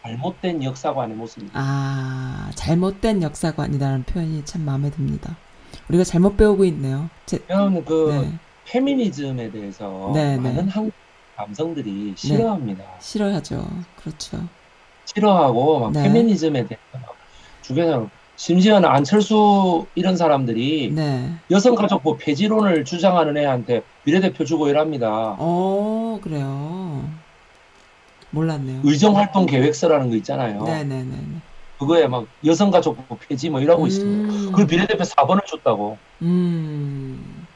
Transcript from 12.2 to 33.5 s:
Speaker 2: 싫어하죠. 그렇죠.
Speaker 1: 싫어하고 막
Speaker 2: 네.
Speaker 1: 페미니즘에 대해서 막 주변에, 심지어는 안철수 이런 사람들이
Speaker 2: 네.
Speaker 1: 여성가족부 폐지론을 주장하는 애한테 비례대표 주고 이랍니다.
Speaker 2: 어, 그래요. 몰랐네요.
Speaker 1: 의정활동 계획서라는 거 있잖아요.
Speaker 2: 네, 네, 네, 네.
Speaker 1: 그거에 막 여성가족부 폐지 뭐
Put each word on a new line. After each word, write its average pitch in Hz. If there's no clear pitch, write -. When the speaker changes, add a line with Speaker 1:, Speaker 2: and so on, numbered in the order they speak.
Speaker 2:
싫어하죠. -
그렇죠. -
Speaker 1:
싫어하고 156
막 117
Speaker 2:
네. 147
Speaker 1:
페미니즘에 185
대해서 -
막 127
주변에, 139
심지어는 185
안철수 196
이런 185
사람들이 139
Speaker 2:
네. 143
Speaker 1:
여성가족부 196
폐지론을 185
주장하는 170
애한테 123
비례대표 170
주고 151
이랍니다. 120
Speaker 2:
어, 202
그래요. 147
몰랐네요. 147
Speaker 1:
의정활동 190
계획서라는 143
거 113
있잖아요. 110
Speaker 2:
네, 160
네, 135
네, 131
네. 139
Speaker 1:
그거에 156
막 123
여성가족부 170
폐지 143
뭐 139